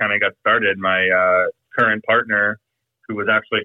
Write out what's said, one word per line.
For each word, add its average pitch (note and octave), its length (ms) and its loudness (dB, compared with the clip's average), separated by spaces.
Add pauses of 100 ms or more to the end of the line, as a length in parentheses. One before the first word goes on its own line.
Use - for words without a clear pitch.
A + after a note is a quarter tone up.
kinda G#2 180 -2
got G2+ 220 -2
started. G#2+ 380 0
My, F#2+ 320 0
uh, F#2 380 2 (300)
current A2 260 0
partner, A2 540 0 (480)
who A2 100 -8
was G2+ 120 -4
actually G#2+ 360 -2